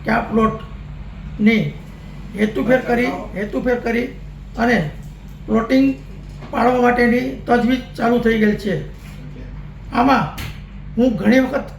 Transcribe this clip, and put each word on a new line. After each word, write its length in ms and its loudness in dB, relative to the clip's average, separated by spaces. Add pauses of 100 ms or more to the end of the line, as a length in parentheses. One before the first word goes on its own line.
કે 100 0
આ 160 2
પ્લોટની 1300 0 (720)
હેતુફેર 500 2
કરી, 240 2 (280)
હેતુફેર 380 -2 (100)
કરી 180 0 (560)
અને 160 4 (720)
પ્લોટિંગ 440 4 (600)
પાડવા 320 4
માટેની 400 4 (240)
તજવીજ 340 4 (160)
ચાલુ 240 2
થઈ 220 4
ગયેલ 180 4
છે. 160 0 (1200)
આમાં 240 6 (720)
હું 240 4
ઘણી 260 6
વખત 220 -4 (120)